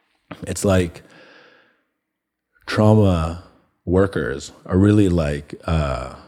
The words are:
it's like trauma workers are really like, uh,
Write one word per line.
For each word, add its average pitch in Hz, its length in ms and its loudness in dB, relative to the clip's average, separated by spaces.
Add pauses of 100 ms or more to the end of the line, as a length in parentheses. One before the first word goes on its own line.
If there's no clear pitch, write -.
(440)
it's 95 220 -6
like 92 380 0 (1600)
trauma 95 800 2 (420)
workers 82 680 -2 (140)
are 92 120 -2
really 104 320 4
like, 73 460 -4 (100)
uh, 69 500 -4 (120)